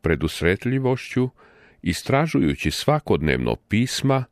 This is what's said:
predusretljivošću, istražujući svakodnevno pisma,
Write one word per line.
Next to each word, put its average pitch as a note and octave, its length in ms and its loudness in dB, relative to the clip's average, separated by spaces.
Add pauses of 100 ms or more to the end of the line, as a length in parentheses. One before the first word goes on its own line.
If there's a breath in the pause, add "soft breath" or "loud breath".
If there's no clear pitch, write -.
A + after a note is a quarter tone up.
predusretljivošću, A#2+ 1300 0 (540 soft breath)
istražujući A#2+ 880 0
svakodnevno C#2+ 840 0
pisma, C3 760 -2